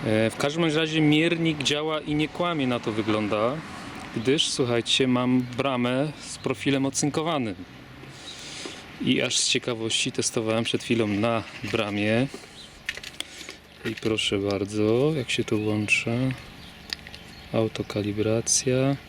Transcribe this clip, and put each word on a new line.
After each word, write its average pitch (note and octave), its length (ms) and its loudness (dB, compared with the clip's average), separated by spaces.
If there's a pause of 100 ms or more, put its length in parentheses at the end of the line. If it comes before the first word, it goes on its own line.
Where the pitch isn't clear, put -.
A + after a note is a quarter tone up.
E, A2 240 4
w - 80 -8
każdym D3+ 380 2
razie D#3 260 2
miernik D#3 640 4
działa D3+ 380 0
i D3+ 140 -2
nie D3+ 120 2
kłamie, E3 400 0
na A#2+ 120 2
to A2+ 120 -2
wygląda, G#2+ 680 2 (580)
gdyż, B2+ 320 4
słuchajcie, B2 600 2
mam B2+ 340 4 (160)
bramę C3 540 2 (100)
z - 160 -12
profilem C3+ 480 0
ocynkowanym. C#3 680 0 (1500)
I C3 200 2
aż B2+ 160 0
z - 120 2
ciekawości A#2+ 640 0
testowałem A2+ 520 0
przed A#2 200 -2
chwilą A2+ 240 2
na G#2+ 360 0 (280)
bramie. G#2+ 560 2 (1600)
I A2+ 100 -2
proszę A2 420 0
bardzo, G#2 800 2
jak A#2+ 140 -4
się A#2+ 120 0
to - 140 0
włącza. G#2+ 600 0 (1400)
Autokalibracja. A2 1400 2 (140)